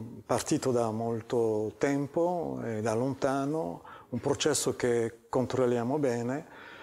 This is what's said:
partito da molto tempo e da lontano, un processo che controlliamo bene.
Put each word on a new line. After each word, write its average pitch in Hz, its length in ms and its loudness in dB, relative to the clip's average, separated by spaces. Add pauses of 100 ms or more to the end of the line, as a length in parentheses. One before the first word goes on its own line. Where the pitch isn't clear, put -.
(260)
partito 131 460 0
da 117 180 2
molto 110 880 0
tempo 143 880 0
e 113 160 -4
da 110 140 0
lontano, 139 920 -2 (240)
un 120 100 -4
processo 139 560 2
che 117 540 0
controlliamo 123 720 2
bene. 123 460 -2 (360)